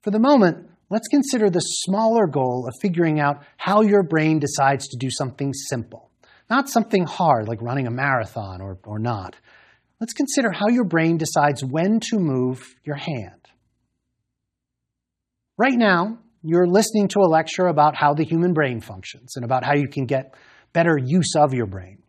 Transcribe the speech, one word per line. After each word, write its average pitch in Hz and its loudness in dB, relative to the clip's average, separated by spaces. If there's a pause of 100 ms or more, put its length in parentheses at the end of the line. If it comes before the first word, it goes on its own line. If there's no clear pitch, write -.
For 208 -2
the 214 0
moment, 233 4 (200)
let's 226 -4
consider 254 2
the 175 2
smaller 220 0
goal 127 -2
of 127 -10
figuring 165 0
out 147 0 (140)
how 202 2
your 202 4
brain 156 2
decides 139 0
to 123 -14
do 127 -6
something 135 -6
simple, - -10 (380)
not 269 0
something 214 2
hard 131 0
like 113 -8
running 123 -4
a 113 -4
marathon 117 -4
or, 95 -12
or 107 -10
not. 107 -6 (640)
Let's 226 -8
consider 262 -2
how 208 -2
your 240 2
brain 165 2
decides 151 0
when 170 0 (120)
to 220 0
move 131 -2 (200)
your 147 -8
hand. 127 -10 (2000)
Right 247 2
now, 208 2 (240)
you're 175 2
listening 202 2
to 202 2
a 190 6
lecture 160 2
about 151 2
how 147 2
the 156 -2
human 170 0
brain 135 -2
functions - -18
and 127 -8
about 123 -2
how 143 0
you 147 0
can 139 -6
get 131 -4 (360)
better 170 2
use 135 0
of 147 4
your 120 -2
brain. 95 -14